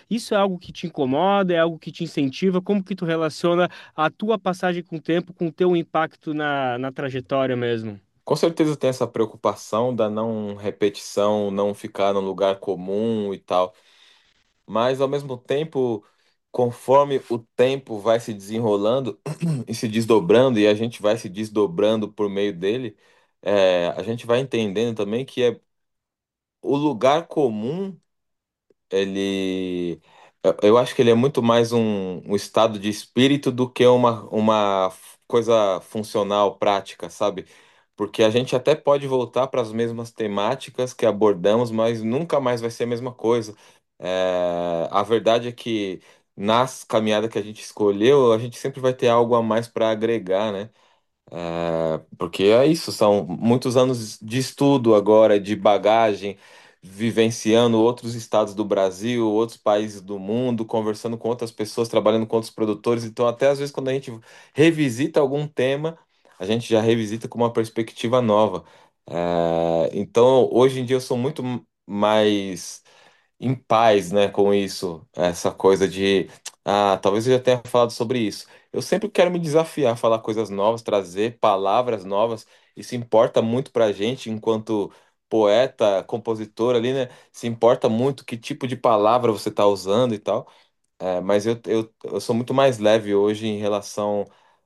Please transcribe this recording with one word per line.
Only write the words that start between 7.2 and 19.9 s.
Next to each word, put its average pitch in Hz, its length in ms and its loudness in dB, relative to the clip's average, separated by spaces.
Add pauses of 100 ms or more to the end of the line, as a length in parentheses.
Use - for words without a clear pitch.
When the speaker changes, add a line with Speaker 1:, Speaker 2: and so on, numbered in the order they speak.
Speaker 1:
mesmo? 117 460 -4 (240)
Speaker 2:
Com 147 120 0
certeza 165 400 0
tem 131 140 0
essa 120 180 -4
preocupação 110 840 -4
da 110 140 0
não 107 460 -6
repetição, 101 960 -2
não 101 240 -2
ficar 101 400 -2
num 101 60 0
lugar 95 400 -2
comum 101 720 -4
e 92 40 -12
tal. 92 360 -2 (920)
Mas, 123 340 -2
ao 139 80 0
mesmo 139 280 -8
tempo, 131 680 -4 (460)
conforme 131 680 0 (100)
o 120 80 -2 (180)
tempo 131 420 0
vai 113 220 2
se 120 140 -10
desenrolando 107 920 -2
<clears throat> 151 440 -4
e 110 60 -6
se 117 140 -6
desdobrando, 110 720 4